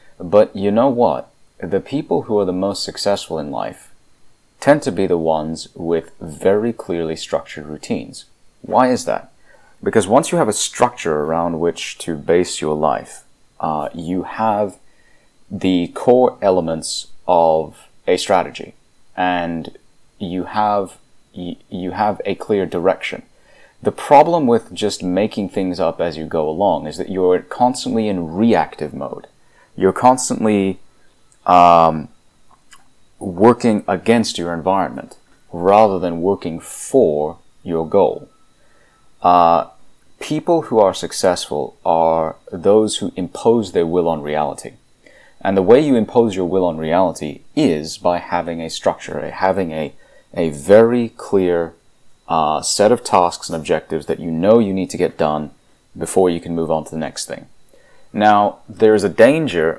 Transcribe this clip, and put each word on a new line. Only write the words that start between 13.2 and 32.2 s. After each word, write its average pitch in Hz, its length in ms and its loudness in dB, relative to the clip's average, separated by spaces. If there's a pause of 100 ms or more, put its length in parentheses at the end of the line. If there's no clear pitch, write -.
uh, 76 340 -6
you 85 300 -6
have 107 540 -4 (760)
the 90 380 0
core 123 520 2
elements 82 680 -2 (180)
of 82 640 0 (180)
a 92 100 2
strategy, - 580 -2 (420)
and 87 600 -4 (440)
you 90 240 -6
have, 104 520 -2 (400)
y-, 87 200 -10 (120)
you 90 220 -8
have 104 340 -2
a 98 120 -4
clear 101 280 -2
direction. - 580 -2 (600)
The - 80 0
problem 151 560 4
with 117 260 2
just - 300 -4
making 95 460 -2
things 90 320 -4
up - 200 -2
as 85 160 -4
you 80 80 -8
go 80 240 -2
along 80 380 0
is 76 120 -12
that 92 120 -8
you're 90 300 2
constantly 123 640 -2
in 87 260 -4
reactive 85 640 0
mode. - 320 -12 (500)
You're 95 160 2
constantly, 107 880 0 (680)
um, 85 640 6 (1080)